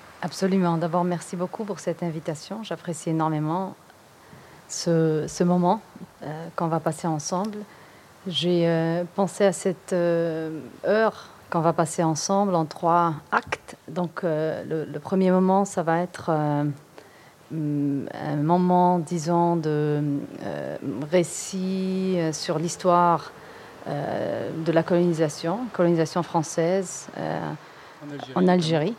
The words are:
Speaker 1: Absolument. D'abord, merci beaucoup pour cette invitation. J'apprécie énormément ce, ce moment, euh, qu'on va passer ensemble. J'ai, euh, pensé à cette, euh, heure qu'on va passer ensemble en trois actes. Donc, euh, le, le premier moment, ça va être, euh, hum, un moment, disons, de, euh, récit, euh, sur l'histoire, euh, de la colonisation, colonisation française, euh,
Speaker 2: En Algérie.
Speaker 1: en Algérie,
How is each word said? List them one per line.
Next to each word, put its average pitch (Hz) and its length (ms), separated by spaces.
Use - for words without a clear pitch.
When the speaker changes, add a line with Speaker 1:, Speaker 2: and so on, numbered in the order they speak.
Speaker 1:
Absolument. 185 540
D'abord, 170 260
merci 175 320
beaucoup 180 280
pour 202 160
cette 160 220
invitation. 170 640
J'apprécie 170 480
énormément 160 640
ce, 160 600
ce - 160
moment, 180 360
euh, 156 320
qu'on 170 120
va 160 120
passer 160 260
ensemble. 185 540
J'ai, 170 420
euh, 165 360
pensé 196 300
à 190 80
cette, - 400
euh, 165 680
heure 214 420
qu'on 170 100
va 165 100
passer 160 300
ensemble 185 540
en 160 100
trois 170 480
actes. - 460
Donc, 170 360
euh, 156 440
le, 156 240
le 147 80
premier 190 300
moment, 190 360
ça 190 180
va 165 160
être, 180 300
euh, 151 340
hum, 147 600
un 147 260
moment, 180 600
disons, 170 580
de, 151 460
euh, 73 360
récit, 190 1080
euh, 160 160
sur 160 240
l'histoire, 175 760
euh, - 600
de 165 80
la 165 100
colonisation, 170 760
colonisation 170 500
française, 170 840
euh, - 220
Speaker 2:
En 147 80
Algérie. 139 240
Speaker 1:
en 180 140
Algérie, 170 500